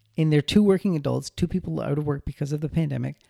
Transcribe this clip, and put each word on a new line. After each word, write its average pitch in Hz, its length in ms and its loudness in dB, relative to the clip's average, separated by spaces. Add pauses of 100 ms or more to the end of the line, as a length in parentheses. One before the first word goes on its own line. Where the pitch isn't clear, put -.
(180)
and 156 140 4
they're 147 100 6
two 208 220 4
working 190 320 2
adults, 139 340 -2
two - 160 -4
people 165 360 -4
out 143 160 -2
of 151 80 -2
work 143 180 -4
because 143 300 -6
of 151 80 -4
the 160 80 -4
pandemic. 139 480 -2 (120)